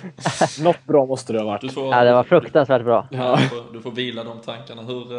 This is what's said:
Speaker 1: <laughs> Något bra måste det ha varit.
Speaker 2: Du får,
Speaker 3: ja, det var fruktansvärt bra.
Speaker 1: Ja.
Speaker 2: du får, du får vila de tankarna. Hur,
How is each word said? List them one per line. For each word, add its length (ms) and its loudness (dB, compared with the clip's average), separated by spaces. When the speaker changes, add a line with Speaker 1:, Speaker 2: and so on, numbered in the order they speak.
Speaker 1:
<laughs> 40 -4
Något 220 2
bra 200 4
måste 280 -6
det 60 0
ha 60 -2
varit. 160 -4
Speaker 2:
Du 80 -8
får, 240 -4
Speaker 3:
ja, 100 6
det 100 6
var 100 4
fruktansvärt 600 2
bra. 280 2
Speaker 1:
Ja. 300 0
Speaker 2:
du 60 2
får, 260 -10
du 80 -14
får 100 -10
vila 320 -6
de 180 -14
tankarna. 400 -14
Hur, 380 -10